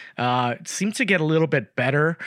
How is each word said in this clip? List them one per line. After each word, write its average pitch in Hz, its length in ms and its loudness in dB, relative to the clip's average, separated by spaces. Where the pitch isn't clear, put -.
Uh, 123 420 0
it - 80 -20
seemed 208 280 -4
to 269 80 0
get 185 160 2
a 156 40 0
little 160 220 2
bit 135 300 0
better. 143 400 0